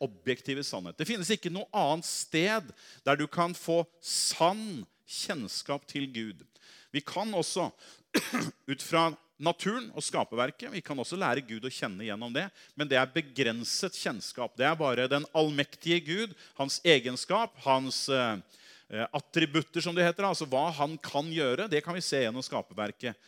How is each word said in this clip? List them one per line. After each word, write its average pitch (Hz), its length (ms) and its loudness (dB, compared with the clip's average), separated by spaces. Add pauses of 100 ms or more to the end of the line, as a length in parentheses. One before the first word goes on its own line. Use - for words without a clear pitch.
objektive 127 640 -4
sannhet. 90 320 -8
Det 156 80 -2
finnes 196 240 -2
ikke 180 220 0
noe 196 180 -6
annet 165 380 2
sted 175 640 0 (340)
der 143 140 6
du 151 100 0
kan 175 240 2
få 165 300 2 (180)
sann 208 800 2 (300)
kjennskap 143 760 -4
til 139 240 -4
Gud. 110 280 -6 (520)
Vi 147 120 -2
kan 208 300 -4
også, 165 340 0 (440)
<clears throat> - 580 -2
ut 135 140 -6
fra 165 260 4 (320)
naturen 208 540 -2
og 151 80 -6
skaperverket, 131 640 -2
vi 185 140 -8
kan 143 180 -6
også 170 160 -6
lære 139 280 0
Gud 113 200 -8
å 117 60 -8
kjenne 107 340 -6
gjennom 113 280 -6
det, 175 120 -2 (320)
men 147 100 -2
det 131 120 6
er 131 100 2
begrenset 127 880 -2
kjennskap. 120 600 -6
Det 131 100 4
er 160 100 2
bare 127 320 2
den 143 160 2 (100)
allmektige 156 720 2
Gud, 190 280 -4 (260)
hans 139 260 -2
egenskap, 151 800 4
hans, 131 480 2
eh, 120 240 2 (560)
eh, 110 160 -2
attributter, 156 760 -2
som 170 120 -4
det 175 100 4
heter, 190 220 0
altså 160 200 -2
hva 135 200 2 (100)
han 151 240 -2
kan 151 300 -2
gjøre, 160 400 0
det 147 120 2
kan 175 120 -4
vi 175 80 -4
se 139 180 2
gjennom 120 220 -2
skaperverket. 104 840 -6